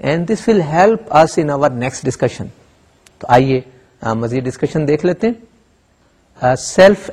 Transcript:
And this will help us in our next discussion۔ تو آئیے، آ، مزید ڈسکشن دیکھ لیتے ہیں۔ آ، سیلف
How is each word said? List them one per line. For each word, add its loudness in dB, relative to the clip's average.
And 0
this -2
will 0
help 2
us 4
in -2
our 0
next -6
discussion۔ -4
تو -16
آئیے، 4
آ، -4
مزید -4
ڈسکشن -4
دیکھ 0
لیتے -2
ہیں۔ -2
آ، 2
سیلف 2